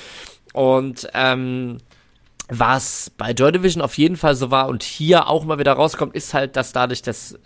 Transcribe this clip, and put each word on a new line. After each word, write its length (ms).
Und, 640
ähm, 640
was 680
bei 160
Joy 200
Division 300
auf 160
jeden 180
Fall 200
so 140
war 180
und 140
hier 460
auch 160
mal 140
wieder 140
rauskommt, 440
ist 180
halt, 220
dass 160
dadurch, 300
dass 440